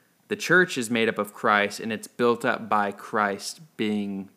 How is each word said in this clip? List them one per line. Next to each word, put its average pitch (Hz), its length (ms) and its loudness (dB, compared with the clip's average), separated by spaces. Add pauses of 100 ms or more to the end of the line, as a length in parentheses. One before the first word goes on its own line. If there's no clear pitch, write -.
(280)
The 104 80 -4
church 180 420 4
is 113 120 -4
made 113 180 2
up 110 100 0
of 107 160 -4
Christ, 104 460 2
and 110 140 -6
it's - 140 -8
built 120 360 0
up 117 240 -2
by 104 240 2
Christ 101 680 -4 (160)
being 101 600 -4